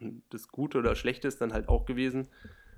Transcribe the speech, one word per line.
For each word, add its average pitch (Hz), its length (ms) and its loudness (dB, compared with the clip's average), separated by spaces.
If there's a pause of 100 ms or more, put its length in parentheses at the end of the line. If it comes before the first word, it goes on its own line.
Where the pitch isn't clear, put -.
Und 113 300 -10
das - 180 -12
Gute 143 300 -2
oder 117 180 4
Schlechte 127 320 -2
ist - 120 -4
dann 113 120 0
halt 107 160 0
auch 120 160 6
gewesen, 131 440 0 (500)